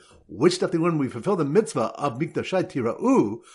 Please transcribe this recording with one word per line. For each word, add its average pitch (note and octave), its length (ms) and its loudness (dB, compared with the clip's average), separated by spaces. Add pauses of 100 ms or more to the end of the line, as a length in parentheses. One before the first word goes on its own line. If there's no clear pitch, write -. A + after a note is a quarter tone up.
(280)
which F3+ 300 2
daf F3+ 160 -2
we E3 60 2
learn E3 180 2
we C3+ 120 0
fulfill B2 260 -2
the D#3+ 100 2
mitzvah C#3+ 480 0
of B2+ 240 -4
Mikdashay D#3+ 460 -2
Tira'u B2 800 0 (140)